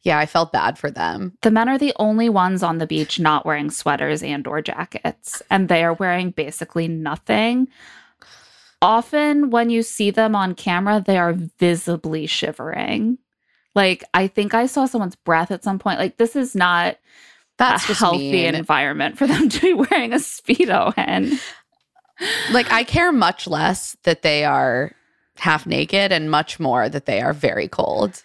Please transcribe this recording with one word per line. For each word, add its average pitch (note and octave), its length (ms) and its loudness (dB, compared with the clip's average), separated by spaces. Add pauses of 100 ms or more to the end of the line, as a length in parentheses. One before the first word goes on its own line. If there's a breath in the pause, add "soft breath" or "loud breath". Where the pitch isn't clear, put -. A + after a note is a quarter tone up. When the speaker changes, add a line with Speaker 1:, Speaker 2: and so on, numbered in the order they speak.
Speaker 1:
Yeah, D#3+ 160 2
I D3+ 80 0
felt E3 260 -2
bad B2 260 0
for D3 100 -6
them. F3+ 540 -6
Speaker 2:
The A3 80 4
men A3+ 180 2
are C4+ 80 0
the - 200 0
only G#3+ 320 2
ones F#3 340 2
on E3+ 160 -2
the D#3+ 80 -2
beach D#3 320 -4
not D#3 260 2
wearing D3 280 -2
sweaters D3 500 -2
and C#3+ 240 -6
or D#3 160 -6
jackets, - 880 -10
and F#3+ 180 2
they E3 140 4
are E3+ 120 2
wearing F3+ 360 -2
basically D#3+ 560 -6
nothing. G#3+ 800 0 (1120 loud breath)
Often C#4+ 720 2
when A#3 200 2
you A3+ 120 2
see G#3 280 -2
them A3 260 2
on F#3 180 -2
camera, G3 500 0
they G3 140 2
are E3+ 140 2
visibly E3 920 -2
shivering. - 920 -4 (560)
Like, F#3+ 300 2 (100)
I F#3 140 4
think G#3 260 -2
I A#3+ 120 2
saw C4 200 0
someone's G#3 300 -2
breath E3 340 0
at F#3 140 -6
some G3 140 -2
point. G3 200 -2
Like, - 200 -4
this - 180 2
is C4 180 -4
not F3+ 420 2 (600 soft breath)
Speaker 1:
That's - 260 2
Speaker 2:
a - 40 -4
Speaker 1:
just G#3 120 0
Speaker 2:
healthy D3+ 320 2
Speaker 1:
mean. E3 220 2
Speaker 2:
environment D3+ 640 0
for C#4 80 2
them B3 220 2
to - 120 -2
be F4+ 140 4
wearing C4 380 0
a A#3+ 40 0
Speedo - 800 0
in. A#3 420 -2 (1120 loud breath)
Speaker 1:
Like, A#3+ 180 2
I A#3 140 2
care E4+ 280 2
much F#3 340 0
less E3+ 580 -2
that E3+ 180 0
they D3+ 220 2
are C3+ 480 0 (440)
half D#3 300 0
naked F#3+ 460 0
and D#3 180 -2
much D3+ 280 -2
more B2 300 0
that C3+ 180 -6
they G2+ 140 0
are C#3 140 0
very G#2 340 -2
cold. - 560 -2